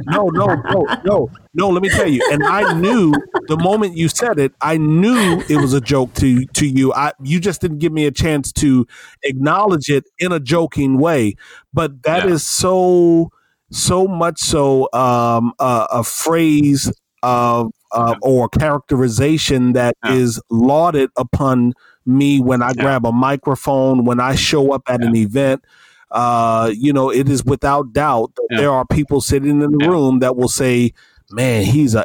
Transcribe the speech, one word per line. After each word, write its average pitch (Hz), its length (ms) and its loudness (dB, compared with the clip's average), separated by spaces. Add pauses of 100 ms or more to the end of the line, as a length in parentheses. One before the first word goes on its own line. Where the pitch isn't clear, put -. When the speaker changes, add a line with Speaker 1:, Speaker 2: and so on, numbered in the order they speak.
Speaker 1:
No, 185 240 0
no, 185 160 0
no, 170 400 -2 (180)
no, 180 260 0 (220)
no, 190 160 -2
let 180 140 0
me 196 80 -2
tell 196 180 0
you. 139 240 0
And 147 100 -2
I - 300 0
knew 180 400 0 (360)
the 156 100 -2
moment 190 360 0
you 165 140 0
said 220 300 -2
it, 139 240 0
I 160 160 0
knew 180 720 2
it 151 100 2
was 135 140 0
a 139 60 0
joke 127 340 -2
to, 127 320 0
to - 200 -2
you. 131 280 0
I, 143 180 -2 (100)
you 147 160 -2
just 175 220 -4
didn't 156 200 -6
give 160 120 -2
me 156 140 0
a 143 40 0
chance 147 440 -2
to 131 320 2 (380)
acknowledge 147 640 0
it 139 140 0 (140)
in 180 140 -2
a 160 80 -2
joking 139 580 0
way. 135 360 0 (400)
But 143 300 -4
that - 200 0
Speaker 2:
Yeah. 185 80 2
Speaker 1:
is 151 140 -2
so, 180 840 2 (400)
so 185 360 0
much 170 320 -2
so, 139 560 2
um, 120 640 2
a, 123 340 0
a 117 120 0
phrase 151 840 0 (320)
of, 120 500 0 (220)
uh, 117 200 0
Speaker 2:
Yeah. 107 80 -6
Speaker 1:
or 123 260 2
characterization 131 1300 0
that 120 280 0
Speaker 2:
Yeah. 123 120 -2
Speaker 1:
is 120 260 0 (100)
lauded 135 680 2
upon 127 560 0 (300)
me 139 360 2
when 127 220 0
I 123 140 0
Speaker 2:
Yeah. 123 60 -4
Speaker 1:
grab 131 240 0
a 117 60 0
microphone, 131 920 0
when 123 140 0
I 131 160 0
show 139 380 0
up 131 160 -4
at 123 140 -2
Speaker 2:
Yeah. 117 60 0
Speaker 1:
an 117 80 2
event. 131 480 0 (460)
Uh, 117 680 0
you 143 160 0
know, 135 180 0
it 131 180 0
is 127 160 0
without 139 480 -2
doubt 131 440 -2
that - 140 -4
Speaker 2:
Yeah. 117 120 -2
Speaker 1:
there 143 100 2
are 127 120 0
people 143 360 -2
sitting 143 420 0
in 147 100 0
the 147 80 2
Speaker 2:
Yeah. 147 80 2
Speaker 1:
room 135 300 2
that 127 180 0
will 123 120 0
say, 123 440 0 (380)
"Man, 113 340 -2
he's 131 300 2
an 107 100 2